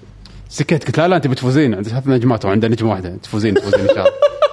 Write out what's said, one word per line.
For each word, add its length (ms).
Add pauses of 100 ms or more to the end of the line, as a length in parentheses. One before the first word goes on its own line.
(480)
سكت، 380
قلت: 120
"لا، 100
لا، 80
أنت 100
بتفوزين، 480
عندك 160
ثلاث 180
نجمات 360
وعنده 240
نجمة 220
واحدة، 320
تفوزين، 320
تفوزين 260
إن 140
شاء 40
الله". 140 (400)